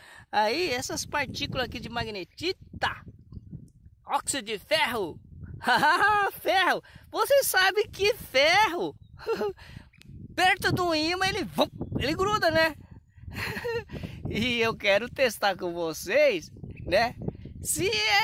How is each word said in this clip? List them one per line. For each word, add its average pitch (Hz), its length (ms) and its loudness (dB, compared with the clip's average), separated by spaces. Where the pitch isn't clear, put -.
Aí, 240 400 2
essas 269 340 -6
partículas 277 600 -4
aqui 254 120 -10
de 226 100 -12
magnetita, 226 1160 -6
óxido - 380 -4
de 214 160 -6
ferro, 240 640 -2
<laughs> - 20 2
Ah, 392 640 4
ferro! 330 420 2
Você 453 340 4
sabe 381 440 4
que 415 260 2
ferro, 311 800 2
<laughs> 415 380 -4
perto 370 360 2
do 349 220 2
ímã, 339 320 0
ele, 392 180 -2
vup, 247 280 -2
ele 285 160 -2
gruda, 392 360 2
né? 320 240 2
<laughs> - 840 -6
E 233 320 0
eu 226 140 2
quero 208 340 2
testar 220 480 0
com 180 160 -6
vocês, 175 800 0
né? 226 280 0
Se 320 260 -2